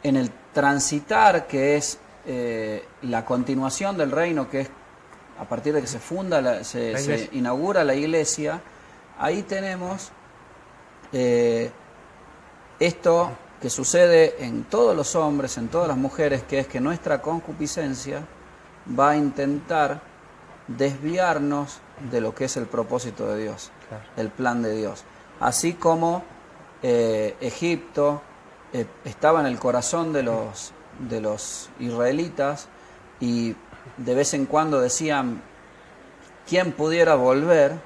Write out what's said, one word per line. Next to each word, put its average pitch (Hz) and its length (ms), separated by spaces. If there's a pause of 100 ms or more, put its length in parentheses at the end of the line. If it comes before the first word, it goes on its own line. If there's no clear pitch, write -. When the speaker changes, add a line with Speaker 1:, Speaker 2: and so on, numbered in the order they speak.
Speaker 1:
En 135 140
el 127 140 (220)
transitar, 151 920
que 143 300
es, - 220 (280)
eh, 113 580 (180)
la 117 220
continuación 131 760
del 143 120
reino, 156 380
que 135 140
es 131 80 (680)
a - 60
partir 123 300
de 147 60
que 127 60
se 135 120
funda, 175 420
la, 120 240
se, 117 280
Speaker 2:
La 127 60
Speaker 1:
se 139 60
Speaker 2:
iglesia. 143 280
Speaker 1:
inaugura 139 520
la 135 100
iglesia, 156 680 (580)
ahí 165 240
tenemos, 190 680 (1000)
eh, 120 580 (1080)
esto 170 540 (280)
que - 100
sucede 160 760
en 117 200
todos 220 300
los 156 220
hombres, 147 420
en 113 100
todas 165 200
las 139 80
mujeres, 135 480
que 135 160
es 131 80
que 123 120
nuestra 160 420
concupiscencia 147 1000 (800)
va 143 120
a 147 60
intentar 143 840 (680)
desviarnos 143 1120 (300)
de 120 100
lo 110 140
que 131 100
es 127 120
el 117 100
propósito 117 680
de 110 80
Dios, 107 280 (180)
Speaker 2:
Claro. 107 160 (120)
Speaker 1:
el 113 120
plan 120 340
de 110 140
Dios. 101 280 (360)
Así 123 340
como, 170 480 (600)
eh, 113 580
Egipto, 147 800 (520)
eh, 117 140 (180)
estaba 156 360
en 143 60
el 123 120
corazón 156 540
de 143 100
los, 110 500 (260)
de 113 220
los - 580
israelitas 139 880 (520)
y 117 340 (420)
de 123 180
vez 143 200
en 139 120
cuando 151 340
decían, 127 640 (1040)
"¿Quién 175 240
pudiera 160 420
volver?". 143 580 (140)